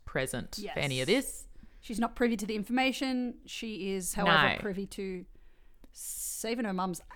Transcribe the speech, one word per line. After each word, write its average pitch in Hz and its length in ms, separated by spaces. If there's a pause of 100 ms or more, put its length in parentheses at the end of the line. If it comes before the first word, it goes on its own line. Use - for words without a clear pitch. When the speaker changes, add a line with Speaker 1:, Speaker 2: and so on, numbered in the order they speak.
Speaker 1:
present 131 540 (140)
for - 60
any 135 220
of 131 80
Speaker 2:
Yes. 254 160
Speaker 1:
this. - 220 (340)
Speaker 2:
She's 214 180
not 233 160
privy 233 220
to 220 80
the 214 100
information. 254 800 (100)
She 208 480
is, 185 220
however, 160 400
Speaker 1:
No. - 40
Speaker 2:
privy 196 280
to 185 380 (680)
saving - 760
her 202 80
mum's 185 280 (140)